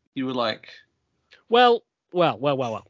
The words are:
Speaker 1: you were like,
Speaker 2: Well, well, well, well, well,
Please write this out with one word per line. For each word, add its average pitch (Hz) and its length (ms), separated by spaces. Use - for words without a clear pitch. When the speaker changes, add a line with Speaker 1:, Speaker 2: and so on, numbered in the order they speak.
Speaker 1:
you 131 120
were 131 80
like, 117 340
Speaker 2:
Well, 240 360
well, 165 280
well, 143 160
well, 127 160
well, 104 180